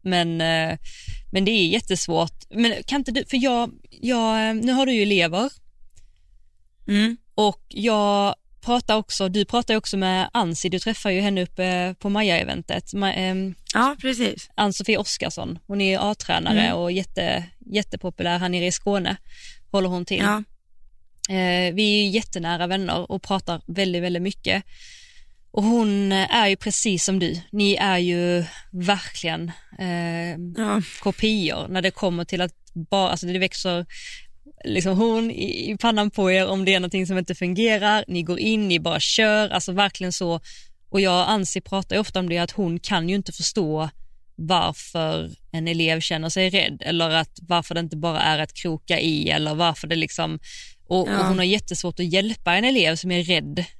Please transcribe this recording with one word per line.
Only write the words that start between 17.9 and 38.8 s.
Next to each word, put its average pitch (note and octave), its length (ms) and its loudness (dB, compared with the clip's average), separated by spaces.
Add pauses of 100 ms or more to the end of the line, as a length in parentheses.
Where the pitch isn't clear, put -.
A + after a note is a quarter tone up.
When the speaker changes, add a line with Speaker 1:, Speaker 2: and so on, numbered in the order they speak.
Speaker 1:
här F3+ 100 -2
nere F3+ 160 0
i F3+ 60 0
Skåne, F#3+ 460 -2 (540)
håller F#3+ 180 2
hon F3 160 -2
till. F#3+ 180 -2
Speaker 2:
Ja. G#3 200 2 (920)
Speaker 1:
Eh, F3+ 380 2
vi G#3 260 4
är G#3 40 4
ju G3+ 60 2
jättenära F3 580 -2
vänner F3 440 -2
och F#3+ 120 -6
pratar F3 440 -4
väldigt, F3 360 -2
väldigt F3 200 -2
mycket. F#3+ 400 -2 (880)
Och G3+ 120 0
hon, G#3 480 2
eh, F#3+ 240 2
är A3 120 4
ju G3 80 4
precis G3 480 0
som F#3+ 160 2
du. E3+ 220 -2 (100)
Ni G3+ 240 4
är F#3+ 220 2
ju F3 480 2 (260)
verkligen, F3 800 -2 (280)
eh, E3+ 580 -4 (200)
Speaker 2:
Ja. G#3 240 0 (200)
Speaker 1:
kopior G#3 680 0
när F#3 140 -2
det F#3 100 0
kommer E3+ 340 -2
till F3+ 160 -4
att F3+ 140 -4 (180)
bara, F3+ 360 0
alltså, F3 180 -4
det F#3 120 -2
växer F3+ 460 -2 (800)
liksom F#3 320 2
horn A3+ 340 2
i, - 400 -6
i G3+ 60 -4
pannan G#3+ 340 2
på F#3 200 2
er F#3+ 160 4
om F#3+ 180 0
det F#3+ 80 6
är F#3 60 4
någonting F3+ 280 0
som F#3 100 0
inte F3+ 180 -2
fungerar. G#3 720 2
Ni F3 160 -2
går F3 160 -2
in, G#3+ 280 2
ni F3 120 4
bara D#3+ 200 0